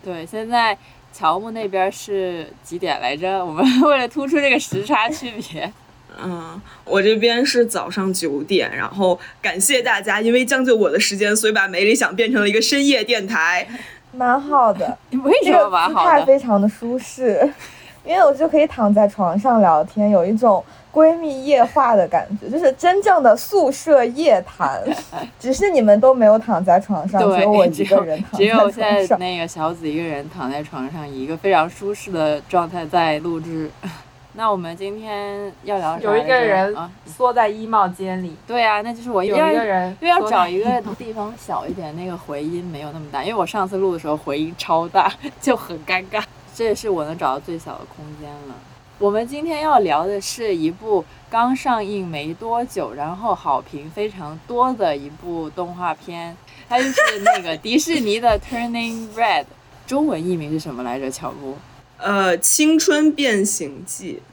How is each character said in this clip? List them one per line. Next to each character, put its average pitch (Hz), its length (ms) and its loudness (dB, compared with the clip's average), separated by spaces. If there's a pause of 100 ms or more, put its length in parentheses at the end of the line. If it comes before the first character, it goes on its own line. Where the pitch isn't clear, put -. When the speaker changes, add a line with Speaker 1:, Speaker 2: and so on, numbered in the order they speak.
Speaker 1:
对， 170 220 -12
现 220 240 -10
在 226 280 0 (360)
乔 170 260 0
木 220 120 -10
那 220 180 -8
边 190 240 0
是 185 540 -6 (160)
几 170 160 -12
点 165 240 -4
来 127 120 -2
着？ 185 300 -4
我 165 80 -8
们 160 100 -2 (200)
为 294 160 6
了 247 100 -2
突 277 180 -6
出 294 140 0
这 277 80 2
个 254 100 4
时 - 240 -4
差 208 280 0
区 240 200 -8 (220)
别。 160 180 -8 (520)
Speaker 2:
嗯， 170 360 -10 (260)
我 196 180 0
这 214 140 4
边 233 280 2
是 240 220 2
早 185 240 -6
上 190 200 -2
九 165 320 -4
点， 156 320 -2
然 - 140 -6
后 185 320 0 (220)
感 185 180 -4
谢 254 220 2
大 226 180 0
家， 208 220 -2
因 226 100 2
为 254 100 4
将 262 220 0
就 247 100 4
我 202 160 4
的 160 80 2
时 - 180 0
间， 208 200 0
所 214 140 0
以 - 20 -2
把 196 160 0
美 185 160 -2
理 220 100 4
想 190 220 -2
变 226 160 0
成 226 80 2
了 208 80 2
一 202 40 0
个 220 100 2
深 277 240 0
夜 247 180 2
电 214 240 -2
台。 175 400 0 (440)
Speaker 3:
蛮 254 280 0
好 277 320 4
的。 180 320 -2
Speaker 1:
<laughs> - 80 -12 (100)
为 285 120 6 (100)
什 - 80 4
么 587 160 8
蛮 330 240 2
好 302 120 4
的？ 349 60 6
Speaker 3:
这 302 60 8
个 285 40 6
姿 - 0 -
态 - 40 -2
非 269 140 6
常 233 220 2
的 202 60 4
舒 233 320 -4
适， 254 540 0 (540)
因 330 100 0
为 381 80 6
我 285 80 6
就 294 160 0
可 302 100 4
以 302 80 6
躺 208 260 0
在 208 140 6
床 190 320 0
上 233 220 4
聊 165 240 6
天， 208 260 0
有 180 140 6
一 214 120 0
种 220 260 4 (300)
闺 320 240 6
蜜 277 300 -6
夜 277 180 6
话 240 300 2
的 185 140 4
感 - 180 0 (120)
觉， - 120 -10
就 277 80 -2
是 320 140 4
真 359 280 2
正 381 220 4
的 233 140 8
宿 339 340 2
舍 269 340 4
夜 240 380 2
谈。 - 400 -4 (260)
Speaker 1:
<laughs> 175 300 -12
Speaker 3:
只 262 160 -2
是 403 160 2
你 302 100 4
们 208 200 8
都 262 120 8
没 240 140 6
有 214 120 8
躺 220 240 -2
在 180 160 6
床 190 300 -2
上， 190 140 2
Speaker 1:
对， 190 160 4
Speaker 3:
只 180 60 4
有 208 60 4
我 202 160 6
一 170 180 0
个 190 200 4
人 160 200 -4
躺 - 140 -10
在 - 0 -
床 - 0 -
上。 - 0 -
Speaker 1:
只 202 60 4
有 214 260 4
现 208 380 0
在 214 80 4
那 180 220 -4
个 165 80 -4
小 165 260 -4
紫 165 160 -8
一 147 80 -4
个 165 60 -4
人 151 260 -8
躺 160 220 -8
在 147 120 -6
床 139 300 -10
上， 156 160 -12
以 135 140 -10
一 135 40 -8
个 160 100 -8
非 196 160 0
常 165 180 2
舒 202 240 -8
适 202 160 -14
的 156 320 -2
状 175 260 -2
态 170 160 -8
在 156 360 0
录 165 200 -6
制。 160 300 -8 (100)
<laughs> - 0 - (540)
那 220 140 -2
我 208 80 0
们 170 200 -8
今 196 200 -10
天 202 560 -8 (120)
要 202 140 -4
聊 160 120 -2
啥 165 60 -4
来 175 40 -8
着？ 214 80 -2
Speaker 4:
有 208 80 2
一 240 100 0
个 262 60 2
人 208 440 2
Speaker 1:
啊？ 170 120 -10 (160)
Speaker 4:
缩 247 280 0
在 233 160 2
衣 220 180 -6
帽 214 220 2
间 185 340 -6
里。 165 140 -10 (100)
Speaker 1:
对 240 180 0
啊， 214 160 2
那 233 140 -8
就 233 80 -16
是 247 80 -10
我。 190 140 0
Speaker 4:
有 208 100 0
一 269 40 2
个 311 260 2
人 185 260 -2 (100)
Speaker 1:
因 320 60 -4
为 - 20 2
要 349 220 2
找 185 160 4
一 185 160 -2
个 247 180 0 (160)
地 226 160 -12
方 220 240 -8
小 - 300 -8
一 170 60 -8
点， 160 240 -10
那 180 100 -10
个 175 100 -8
回 143 260 -10
音 175 200 -6
没 160 180 -12
有 147 120 -12
那 160 60 -14
么 151 120 -14
大。 139 140 -6
因 175 40 -4
为 226 60 -4
我 196 100 0
上 190 240 -4
次 196 80 -8
录 190 160 0
的 165 60 -6
时 160 80 -10
候 151 100 -2
回 147 220 -6
音 160 180 -6
超 165 300 -2
大， 190 260 0 (140)
<laughs> - 160 -14
就 247 140 0
很 170 280 -12
尴 185 240 -4
尬。 208 140 -6 (320)
这 226 100 -6
也 220 80 0
是 214 160 -6
我 170 160 -2
能 160 140 -10
找 135 160 -2
到 143 60 -8
最 165 180 -10
小 160 140 -14
的 - 80 -14 (160)
空 151 80 -16 (160)
间 147 100 -16 (180)
了。 127 60 -16 (460)
我 202 100 2
们 220 160 -2
今 285 180 -10
天 311 180 -4
要 294 180 4
聊 165 260 0
的 202 140 -4
是 214 340 -4
一 160 160 0
部 190 340 -2 (240)
刚 240 260 0
上 220 300 -2
映 196 220 -6
没 156 260 -8
多 226 320 -4
久， 147 300 -8
然 151 220 -8
后 220 180 -2
好 143 260 -2
评 147 300 -16
非 208 180 -6
常 165 380 -12
多 247 280 0
的 175 220 0
一 143 140 -12
部 165 400 -10
动 175 240 -8
画 175 180 -6
片， 170 440 -12 (320)
它 247 100 0
就 262 60 2
是 269 80 -4 (320)
那 679 180 2
个 160 140 -6
迪 220 200 -4
士 320 220 0
尼 220 220 -2
的 226 180 2
Turning 233 800 -8
Red。 190 300 0 (240)
<laughs> - 180 -20
中 285 180 0
文 170 180 -4
译 180 120 -2
名 151 160 -6
是 156 80 -4
什 156 120 -12
么 123 120 -10
来 123 160 -6
着， 135 100 -6
乔 127 220 -10
木？ 139 240 -12 (420)
Speaker 2:
呃， 185 400 0
青 311 400 4
春 302 340 4
变 240 320 0
形 151 400 -8
记。 - 380 -12 (100)